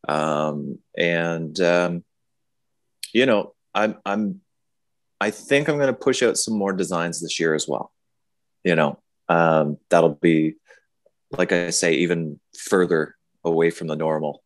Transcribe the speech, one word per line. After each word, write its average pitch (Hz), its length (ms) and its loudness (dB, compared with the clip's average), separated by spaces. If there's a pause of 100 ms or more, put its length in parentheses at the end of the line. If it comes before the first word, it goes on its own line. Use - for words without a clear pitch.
Um, 76 720 -2 (180)
and, 85 640 -2
um, 87 420 2 (1080)
you 120 140 4
know, 107 280 2 (200)
I'm, 107 320 0
I'm, 202 360 -4 (760)
I 101 120 0
think 143 360 0
I'm 151 100 0
gonna 139 160 2
push 127 300 0
out 113 140 2
some 113 180 -4
more 98 180 -2
designs 85 480 -4
this 80 180 -8
year 82 140 2
as 76 140 -2
well. 69 240 -6 (720)
You 87 120 2
know, 73 240 0 (300)
um, 80 480 2 (120)
that'll 82 260 4
be, 78 400 2 (760)
like 92 200 -2
I 87 180 0
say, 85 260 0
even 82 440 -2 (180)
further 85 580 0 (280)
away 82 280 2
from 82 160 -12
the 78 80 -6
normal 78 500 -4